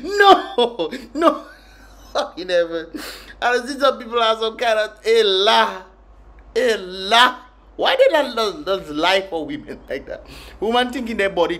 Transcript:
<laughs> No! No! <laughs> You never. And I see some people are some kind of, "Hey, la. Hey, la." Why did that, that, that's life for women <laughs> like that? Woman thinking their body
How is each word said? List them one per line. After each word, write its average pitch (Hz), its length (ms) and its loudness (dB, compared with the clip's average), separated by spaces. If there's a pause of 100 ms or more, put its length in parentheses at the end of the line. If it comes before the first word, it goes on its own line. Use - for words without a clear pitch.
<laughs> - 0 -
No! 359 880 2 (220)
No! 320 320 0 (720)
<laughs> 196 220 -4
You 175 80 -10
never. 170 460 0
And - 100 -12 (400)
I 247 240 0
see 269 140 -10
some 262 180 2
people 233 240 -6
are 220 180 2
some 220 160 -4
kind 226 240 0
of, 214 240 -6
"Hey, 226 200 4
la. 196 580 2 (720)
Hey, 226 240 0
la." 196 600 2 (380)
Why - 200 0
did 523 180 6
that, 269 220 0
that, 190 300 -4
that's 180 260 -4
life 180 400 0
for 156 160 -6
women 135 380 -12
<laughs> - 40 -16
like 135 160 -10
that? - 220 -14 (320)
Woman 240 340 0
thinking 233 240 -6
their 196 140 0
body 175 280 0